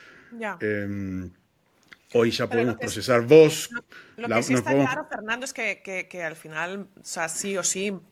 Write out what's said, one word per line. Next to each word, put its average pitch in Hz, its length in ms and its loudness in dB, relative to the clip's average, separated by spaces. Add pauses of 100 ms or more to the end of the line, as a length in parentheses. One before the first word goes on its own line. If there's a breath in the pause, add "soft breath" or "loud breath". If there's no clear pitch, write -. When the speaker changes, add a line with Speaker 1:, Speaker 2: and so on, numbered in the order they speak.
(400 soft breath)
Speaker 1:
Ya. 208 220 -8
Speaker 2:
Em, 101 680 -4 (840)
hoy 117 180 4
ya 113 160 -2
Speaker 1:
Pero 117 140 0
lo 120 40 2
Speaker 2:
podemos 113 140 -2
Speaker 1:
que - 60 -8
es, 110 80 -6
Speaker 2:
procesar 113 280 2
voz. 151 500 8
Speaker 1:
lo, 240 120 -10 (340 loud breath)
lo 233 120 -8
Speaker 2:
La, 110 80 2
Speaker 1:
que 120 60 2
sí 131 100 0
Speaker 2:
nos 254 80 4
Speaker 1:
está - 100 -2
Speaker 2:
podemos 277 220 4
Speaker 1:
claro, 294 160 -6
Fernando, 233 360 -6
es 262 80 -10
que, 208 300 -6
que, 185 240 -8
que 180 160 -12
al 156 120 -6
final, 165 520 -8 (120)
o - 40 -20
sea, 165 260 -6
sí 196 280 -4
o 175 60 -2
sí, 196 300 -2 (180)